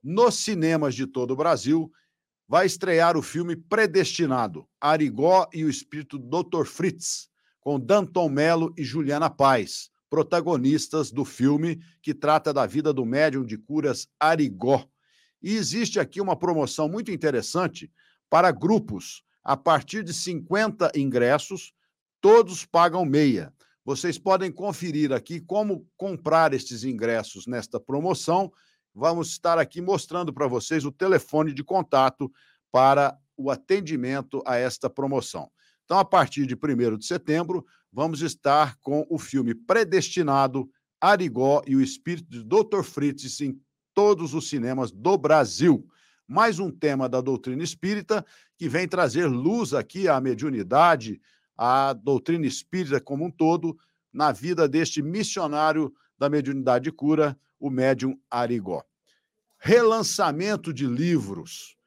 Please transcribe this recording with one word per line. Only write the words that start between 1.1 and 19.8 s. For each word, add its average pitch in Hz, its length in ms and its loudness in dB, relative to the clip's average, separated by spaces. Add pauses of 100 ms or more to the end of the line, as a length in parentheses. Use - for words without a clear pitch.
o 131 60 -2
Brasil, 151 540 0 (560)
vai 175 200 4
estrear 170 500 2
o 147 60 0
filme 170 340 -6
Predestinado, 160 1120 0 (100)
Arigó 151 720 2
e 160 140 -6
o 151 60 0
Espírito 143 480 -12
do 120 100 -14
doutor 165 380 -2
Fritz, - 640 -6 (280)
com 139 220 -4
Danton 180 480 2
Mello 160 480 2
e 151 80 -6
Juliana 147 460 -2
Paes, 131 580 2 (220)
protagonistas 156 1000 0
do 127 140 -4
filme 147 560 0 (220)
que 151 100 -6
trata 151 400 0
da 135 140 2
vida 147 260 -2
do 131 140 -2
médium 135 400 0
de 110 100 -8
curas 147 500 -4 (140)
Arigó. 135 680 0 (560)
E 196 120 -4
existe 202 440 -4
aqui 175 220 -4
uma 202 160 -2
promoção 160 500 -2
muito 214 240 -8
interessante 151 800 -4 (380)
para 175 220 4
grupos. 160 760 -4 (180)
A 135 140 -2
partir 175 480 0